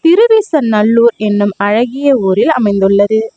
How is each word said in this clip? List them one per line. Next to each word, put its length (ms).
திருவிசநல்லூர் 1120
என்னும் 260
அழகிய 420
ஊரில் 300
அமைந்துள்ளது. 640